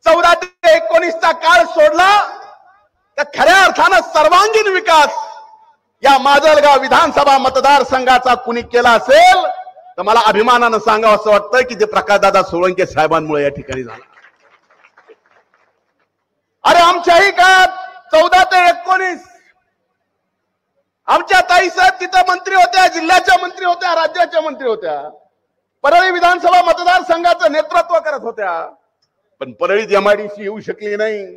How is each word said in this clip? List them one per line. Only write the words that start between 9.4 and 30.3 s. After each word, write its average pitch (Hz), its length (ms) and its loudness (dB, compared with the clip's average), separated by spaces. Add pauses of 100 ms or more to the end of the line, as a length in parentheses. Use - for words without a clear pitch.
तर 175 60 -10
मला 220 240 0
अभिमानानं 226 520 0
सांगावं 214 380 0
असं 214 140 -4
वाटतं 208 380 0
की 240 60 -12
ते 202 100 -2
प्रकाशदादा 196 580 0
सोळंके 180 440 -2
साहेबांमुळे 156 560 -2
या 143 60 -2
ठिकाणी 135 340 -10
झालं. 117 200 -18 (2500)
अरे, 320 140 2
आमच्याही 349 520 2
काळात 370 380 4 (440)
चौदा 359 320 4
ते 370 240 0
एकोणीस 370 560 -4 (1800)
आमच्या 359 320 0
ताईसाहेब 359 600 0
तिथं 370 280 0
मंत्री 359 260 -4
होत्या, 359 320 2
जिल्ह्याच्या 349 560 0
मंत्री 359 220 -10
होत्या, 349 300 -2
राज्याच्या 330 460 -2
मंत्री 269 280 -8
होत्या, 180 300 -6 (840)
परळी 349 260 2
विधानसभा 349 520 0
मतदारसंघाचं 349 880 0
नेतृत्व 330 460 -2
करत 302 240 -6
होत्या, 220 300 -8 (880)
पण 127 120 -14
परळीत 190 400 -4
एमआयडीसी 208 500 -2